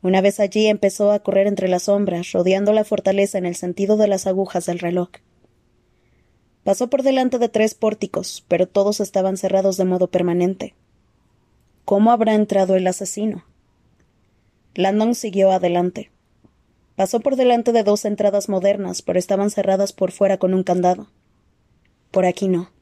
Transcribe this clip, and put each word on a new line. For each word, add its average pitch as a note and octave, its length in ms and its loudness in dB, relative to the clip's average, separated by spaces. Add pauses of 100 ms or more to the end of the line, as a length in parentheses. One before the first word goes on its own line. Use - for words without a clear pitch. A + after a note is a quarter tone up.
Una F#3+ 180 2
vez G3+ 180 2
allí G#3+ 280 2
empezó G#3 440 2
a G#3 80 2
correr G3 280 0
entre G3 200 -2
las F3+ 160 0
sombras, F#3+ 480 -2
rodeando F#3+ 420 2
la G#3+ 100 2
fortaleza G3 560 -2
en F3+ 80 -4
el F3 80 -6
sentido G3 420 -2
de G#3+ 100 4
las G3 200 -2
agujas F#3+ 400 -4
del F3 120 -4
reloj. F3 300 -2 (1500)
Pasó A#3 280 0
por C#4 100 0
delante B3+ 380 0
de A#3 100 0
tres G#3+ 240 0
pórticos, - 720 -6
pero F3 200 2
todos G3+ 320 0
estaban F#3+ 380 -2
cerrados F#3+ 400 0
de F#3+ 80 0
modo F#3 260 0
permanente. F3+ 640 -2 (1080)
¿Cómo G#3+ 260 4
habrá A3 240 2
entrado G3 400 0
el F#3 100 0
asesino? G3 600 -6 (1300)
Landon G#3 400 2
siguió F#3+ 360 2
adelante. F3+ 600 0 (840)
Pasó G3 240 0
por C4+ 160 0
delante B3 360 2
de A#3 120 4
dos G#3 220 0
entradas G3+ 420 0
modernas, F#3+ 540 -2
pero F3+ 160 -2
estaban G3 320 0
cerradas G3 440 0
por F#3 180 -2
fuera G3 260 0
con F#3 160 0
un F#3 100 0
candado. F3+ 460 0 (1000)
Por F#3 140 0
aquí F3+ 220 -2
no. F3+ 220 -2 (120)